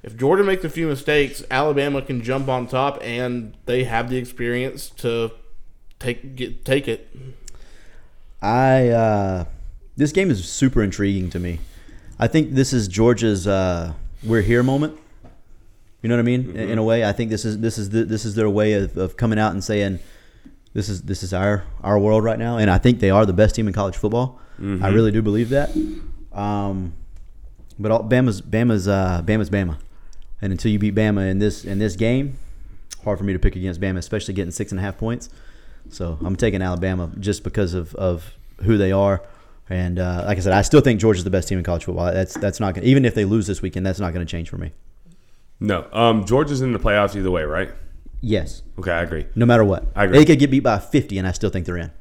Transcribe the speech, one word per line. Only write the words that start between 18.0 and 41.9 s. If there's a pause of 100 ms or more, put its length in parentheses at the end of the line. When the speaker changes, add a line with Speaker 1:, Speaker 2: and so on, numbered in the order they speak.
Speaker 2:
this
is
their
way
of,
of
coming
out
and
saying, (760)
"This
is,
this
is
our, (180)
our
world
right
now."
And
I
think
they
are
the
best
team
in
college
football. (220)
Speaker 3:
Mm-hmm.
Speaker 2:
I
really
do
believe
that. (560)
Um, (840)
but
all,
Bama's,
Bama's,
uh,
Bama's
Bama. (640)
And
until
you
beat
Bama
in
this,
in
this
game, (640)
hard
for
me
to
pick
against
Bama,
especially
getting
six
and
a
half
points. (600)
So
I'm
taking
Alabama
just
because
of,
of (300)
who
they
are. (480)
And,
uh,
like
I
said,
I
still
think
Georgia's
the
best
team
in
college
football.